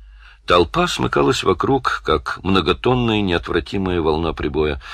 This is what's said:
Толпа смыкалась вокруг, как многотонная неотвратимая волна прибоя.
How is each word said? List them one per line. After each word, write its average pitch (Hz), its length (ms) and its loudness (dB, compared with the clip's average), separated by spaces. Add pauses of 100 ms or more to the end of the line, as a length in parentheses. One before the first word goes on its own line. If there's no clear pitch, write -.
(460)
Толпа 90 420 2
смыкалась 143 540 0
вокруг, - 640 0
как - 380 -2
многотонная 110 800 2
неотвратимая 90 760 -2
волна 80 340 0
прибоя. 76 460 -2 (140)